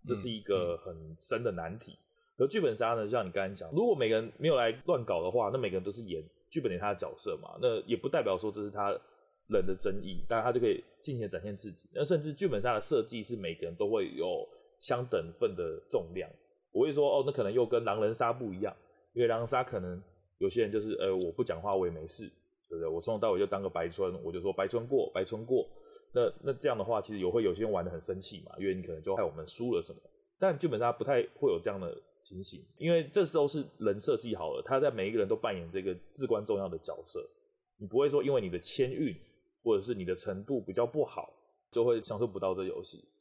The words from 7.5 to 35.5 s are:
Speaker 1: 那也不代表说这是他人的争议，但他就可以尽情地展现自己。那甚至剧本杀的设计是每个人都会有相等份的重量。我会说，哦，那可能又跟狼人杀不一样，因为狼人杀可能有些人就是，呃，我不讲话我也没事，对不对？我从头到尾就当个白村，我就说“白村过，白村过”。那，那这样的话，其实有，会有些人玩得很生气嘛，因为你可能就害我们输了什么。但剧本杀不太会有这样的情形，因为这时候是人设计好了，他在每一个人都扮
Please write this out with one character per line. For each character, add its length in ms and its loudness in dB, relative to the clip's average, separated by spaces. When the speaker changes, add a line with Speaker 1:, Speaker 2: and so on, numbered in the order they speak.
Speaker 1:
那 200 2
也 140 0
不 140 -4
代 140 -2
表 120 2
说 160 -2
这 120 -6
是 80 -6
他 180 0
人 160 4
的 120 4
争 260 0
议， 260 -2
但 140 2
他 100 2
就 80 4
可 80 4
以 160 4
尽 120 -4
情 60 -2
地 60 -4
展 140 -4
现 140 -6
自 160 -12
己。 220 -20
那 100 0
甚 160 4
至 140 -4
剧 140 -2
本 120 2
杀 140 2
的 80 2
设 220 2
计 180 -6
是 140 -6
每 180 -4
个 140 -6
人 80 -6
都 120 0
会 280 2
有 320 -2
相 260 -2
等 320 0
份 180 0
的 320 -4
重 280 -4
量。 120 -6
我 120 4
会 80 4
说， 280 4
哦， 60 2
那 60 2
可 120 0
能 100 0
又 120 4
跟 180 2
狼 180 0
人 120 4
杀 200 2
不 180 -4
一 100 -6
样， 140 -4
因 80 0
为 60 6
狼 120 2
人 80 -2
杀 160 2
可 160 -4
能 220 -6
有 100 2
些 140 2
人 80 0
就 100 2
是， 140 -2
呃， 200 2
我 160 0
不 120 -2
讲 180 -2
话 140 0
我 100 4
也 80 0
没 140 -8
事， 220 -12
对 100 -2
不 40 0
对？ 40 -2
我 60 -4
从 140 -2
头 40 -4
到 120 4
尾 80 2
就 60 4
当 160 -2
个 80 -2
白 200 -2
村， 240 0
我 80 -4
就 80 -4
说 140 0
“白 140 0
村 200 -2
过， 260 2
白 100 0
村 220 -6
过”。 220 4
那， 180 4
那 100 0
这 160 0
样 80 2
的 60 -2
话， 180 0
其 100 -8
实 80 -4
有， 100 2
会 140 4
有 100 4
些 100 0
人 80 0
玩 120 2
得 80 -4
很 80 -8
生 200 -6
气 260 -12
嘛， 120 -18
因 80 -4
为 80 2
你 80 -4
可 120 -8
能 80 -10
就 140 -2
害 80 2
我 80 2
们 160 -10
输 280 -2
了 60 2
什 120 -12
么。 60 -18
但 180 2
剧 100 0
本 120 0
杀 120 4
不 120 -2
太 180 4
会 160 2
有 80 0
这 100 -2
样 100 -4
的 160 -6
情 220 -14
形， 200 -16
因 140 0
为 200 4
这 140 6
时 120 0
候 100 6
是 180 -2
人 200 2
设 180 2
计 180 -4
好 180 -4
了， 120 -4
他 140 2
在 100 4
每 200 -2
一 20 -2
个 80 2
人 80 4
都 80 2
扮 200 -2